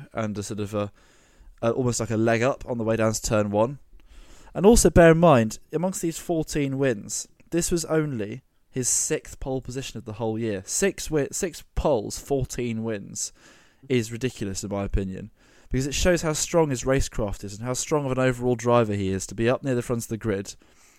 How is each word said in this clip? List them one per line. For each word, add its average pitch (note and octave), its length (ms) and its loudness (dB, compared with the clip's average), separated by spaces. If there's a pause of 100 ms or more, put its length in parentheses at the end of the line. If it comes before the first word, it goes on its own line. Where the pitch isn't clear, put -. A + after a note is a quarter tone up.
(120)
and G#2+ 260 -4
a G2+ 40 -6
sort G#2 180 -8
of G#2 140 -6
a, G#2 180 -2 (720)
a, A#2 80 2
almost B2 300 0
like G#2+ 100 -4
a A2 60 0
leg A2+ 260 4
up C3+ 240 0
on B2 120 -6
the A2+ 60 -4
way A2+ 120 0
down A2 160 2
to A2 100 -4
turn G#2+ 280 2
one. A2+ 280 2 (800)
And D#3+ 80 0
also G#3+ 240 8
bear E3 220 10
in D#3+ 80 8
mind, B2+ 400 6 (140)
amongst F3+ 280 -4
these E3 160 -4
fourteen D3 600 -2
wins, G#2 480 -2 (240)
this E3+ 220 -2
was E3+ 140 0
only C#3 560 -2 (280)
his B2+ 180 -4
sixth - 520 -4
pole C3 200 -4
position B2 380 -10
of G#2 60 -14
the G#2+ 100 -10
whole A2 240 -4
year. G#2+ 260 -4
Six - 420 -2
wi-, D#3 260 0
six - 320 -6 (100)
poles, A2 460 0
fourteen B2 640 -4
wins G2 480 -8 (560)
is A#2 240 0
ridiculous A2 500 -6
in G2+ 80 -6
my G2 140 -2
opinion, G2 480 -4 (380)
because C3 180 -2
it C3+ 60 -6
shows F3+ 280 2
how D#3 120 -2
strong D#3+ 360 0
his B2 140 -4
racecraft C3 580 -2
is G2+ 140 -12
and A2+ 100 -10
how B2+ 60 -4
strong C#3+ 340 -2
of C3 60 -2
an B2+ 80 -4
overall B2 340 2
driver A#2 400 2
he G2 160 0
is F#2+ 160 -2
to - 80 -12
be A2+ 140 0
up B2 160 0
near C3 100 0
the A#2+ 80 0
front A#2 200 -4
of - 60 -10
the A2+ 80 -6
grid G#2 380 -4 (440)